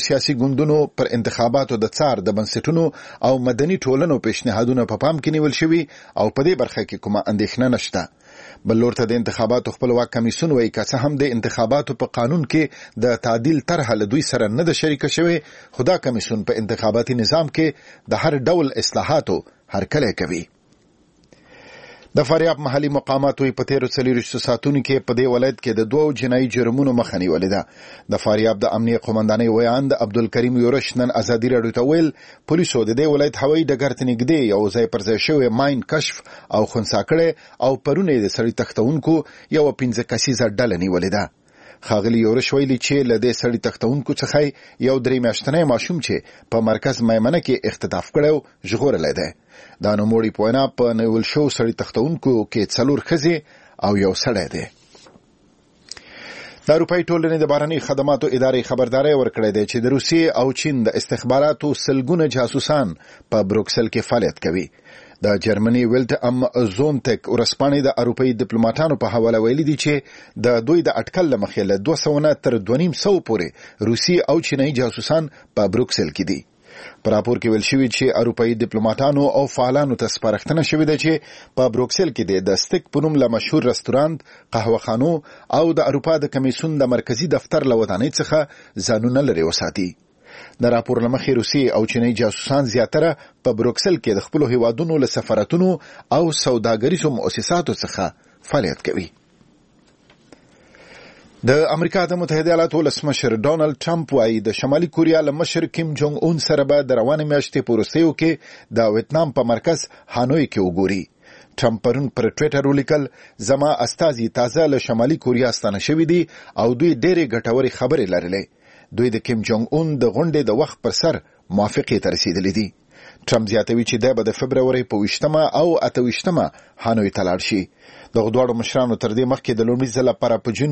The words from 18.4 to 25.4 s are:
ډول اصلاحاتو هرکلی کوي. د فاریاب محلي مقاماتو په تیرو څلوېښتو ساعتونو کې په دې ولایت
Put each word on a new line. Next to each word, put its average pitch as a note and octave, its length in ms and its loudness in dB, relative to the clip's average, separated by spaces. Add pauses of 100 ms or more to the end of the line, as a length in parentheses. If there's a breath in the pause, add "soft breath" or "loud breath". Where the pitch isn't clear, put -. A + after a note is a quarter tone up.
ډول E3 180 2 (160)
اصلاحاتو G#2+ 580 -2 (260 soft breath)
هرکلی G2 460 -2 (100)
کوي. E2+ 200 -6 (1700 loud breath)
د D3 100 4
فاریاب D#3+ 380 2
محلي C#3+ 300 0
مقاماتو C3+ 520 0 (100)
په B2+ 120 -4
تیرو C3 180 0
څلوېښتو B2 560 -2
ساعتونو C#3 440 0
کې C3+ 200 0
په A#2 120 0
دې C3 140 4
ولایت B2 300 0